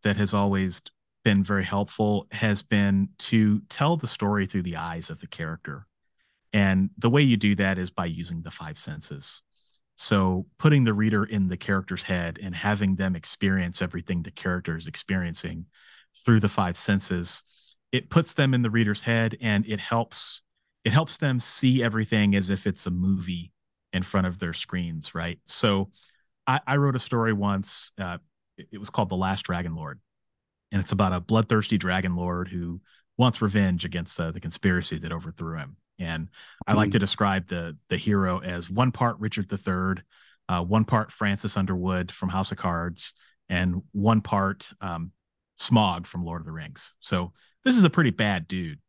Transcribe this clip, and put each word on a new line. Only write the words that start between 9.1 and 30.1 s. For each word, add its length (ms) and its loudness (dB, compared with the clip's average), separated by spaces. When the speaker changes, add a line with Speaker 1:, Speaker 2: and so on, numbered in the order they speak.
Speaker 1:
So 500 0
putting 280 6
the 80 4
reader 320 2
in 240 0
the 80 -4
character's 460 -2
head 380 -4
and 140 -8
having 400 0
them 200 0
experience 680 -2
everything 420 -4
the 80 -12
character 460 -4
is 100 -10
experiencing 760 -6
through 140 8
the 100 2
five 280 0
senses, 680 -2
it 180 -2
puts 260 2
them 180 4
in 80 4
the 80 2
reader's 320 2
head, 400 2
and 260 2
it 120 -4
helps, 640 -4
it 60 2
helps 260 2
them 220 2
see 440 2
everything 520 4
as 140 0
if 160 0
it's 200 -4
a 60 -4
movie 600 -2
in 120 -2
front 240 0
of 120 -6
their 140 -4
screens, 640 -8
right? 300 -6
So 440 0
I, 180 2
I 120 2
wrote 180 4
a 40 -2
story 340 0
once, 680 -2
uh, 200 -6
it, 160 -20
it 40 -12
was 120 -10
called 200 0
The 60 -2
Last 260 0
Dragon 340 -4
Lord, 240 -10